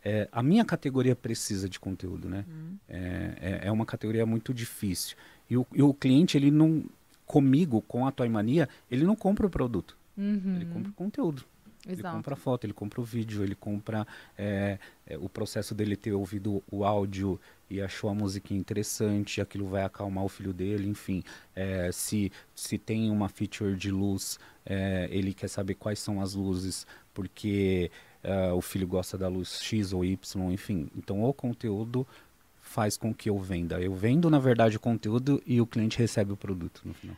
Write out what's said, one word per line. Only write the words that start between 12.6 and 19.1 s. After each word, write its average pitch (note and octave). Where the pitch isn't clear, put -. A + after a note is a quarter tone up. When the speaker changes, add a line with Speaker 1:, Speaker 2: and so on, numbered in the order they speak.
Speaker 1:
ele G2+
compra G#2+
o A#2+
vídeo, A2
ele G2
compra, G#2
é, G2+
é, D#2
o E2+
processo G#2+
dele G#2
ter G#2+
ouvido G2+
o G2+
áudio G2
e G2
achou G2
a G2+
musiquinha G2+
interessante, G#2